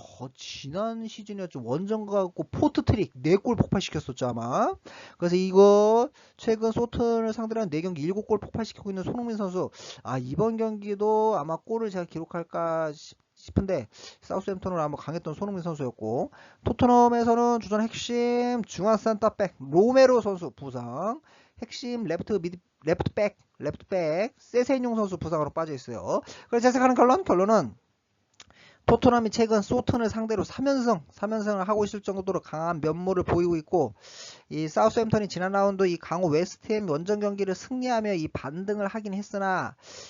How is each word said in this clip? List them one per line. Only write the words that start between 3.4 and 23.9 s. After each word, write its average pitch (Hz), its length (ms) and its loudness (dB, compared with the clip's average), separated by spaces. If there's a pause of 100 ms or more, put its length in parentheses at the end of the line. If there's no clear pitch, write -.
폭발시켰었죠, 151 720 -2
아마. 131 480 -2 (420)
그래서 175 200 2
이거 202 720 8 (260)
최근 220 380 0
소튼을 233 580 0
상대로 226 300 -4
한 196 80 -4
네 147 100 -2
경기 170 220 -6
일곱 190 260 -2
골 214 120 2
폭발시키고 - 520 -8
있는 185 120 -6
손흥민 233 340 -6
선수. 180 320 -4 (340)
아, 120 140 -6
이번 156 400 -2
경기도 214 800 0
아마 156 180 -4
골을 220 360 -4
제가 185 120 -4
기록할까 165 920 -4
싶-, - 240 -20 (180)
싶은데 180 520 -2 (340)
사우스햄튼으로 190 600 -6
아마 147 160 -4
강했던 160 380 -8
손흥민 196 260 -6
선수였고, 143 720 -6 (320)
토트넘에서는 240 960 4
주전 208 220 -2
핵심 240 840 -2
중앙 208 320 0
센터백 214 640 0
로메로 240 640 6
선수 175 300 -4
부상, 139 720 -8 (400)
핵심 240 440 -8
레프트 175 360 -2
미드, 180 160 -8 (260)
레프트 160 300 -2
백, 208 240 -2 (220)
레프트 151 280 -8
백 175 520 -2